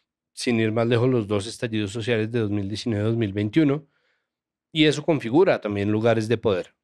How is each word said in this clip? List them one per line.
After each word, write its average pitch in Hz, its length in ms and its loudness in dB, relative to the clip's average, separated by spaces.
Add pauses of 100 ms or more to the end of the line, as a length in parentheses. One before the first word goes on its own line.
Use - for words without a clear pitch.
(320)
sin 117 280 0
ir 110 100 2
más 117 160 0
lejos, 120 240 2
los 117 160 0
dos 104 220 -2
estallidos 110 420 -6
sociales 110 400 -2
de 120 80 -2
dos 107 120 0
mil 101 180 -2
diecinueve, 104 360 -4
dos 113 120 0
mil 107 160 -2
veintiuno. 139 560 0 (840)
Y 156 120 4
eso 143 180 2
configura 143 580 2
también 101 300 -2
lugares 110 380 2
de 113 100 0
poder. 95 460 -2